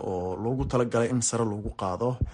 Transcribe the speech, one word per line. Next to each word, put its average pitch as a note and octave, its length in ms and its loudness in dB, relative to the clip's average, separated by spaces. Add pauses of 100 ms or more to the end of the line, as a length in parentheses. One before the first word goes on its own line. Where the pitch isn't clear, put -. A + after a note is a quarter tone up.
oo F#2 320 -2
loogu A#2+ 320 -2
talagalay A#2 440 2
in B2 120 2
sare A#2 240 0
loogu G#2 320 -4
qaado A2 400 0 (160)